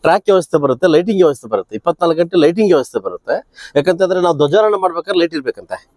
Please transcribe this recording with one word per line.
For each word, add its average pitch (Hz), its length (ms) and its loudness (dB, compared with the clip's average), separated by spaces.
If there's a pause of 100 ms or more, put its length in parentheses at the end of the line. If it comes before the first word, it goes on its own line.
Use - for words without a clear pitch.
ಟ್ರ್ಯಾಕ್ 170 240 2
ವ್ಯವಸ್ಥೆ 185 320 0
ಬರುತ್ತೆ, 143 300 0
ಲೈಟಿಂಗ್ 180 360 2
ವ್ಯವಸ್ಥೆ 143 240 0
ಬರುತ್ತೆ, 104 280 -6
ಇಪ್ಪತ್ನಾಲ್ಕು 165 420 -2
ಗಂಟೆ 175 200 -2
ಲೈಟಿಂಗ್ 175 360 2
ವ್ಯವಸ್ಥೆ 127 260 -2
ಬರುತ್ತೆ. 95 360 -6 (400)
ಯಾಕಂತಂದ್ರೆ 180 460 0
ನಾವು 170 160 0
ಧ್ವಜಾರೋಹಣ 202 380 2
ಮಾಡ್ಬೇಕಾದ್ರೆ 180 440 -2
ಲೈಟ್ 165 140 0
ಇರ್ಬೇಕಂತೆ 110 640 -10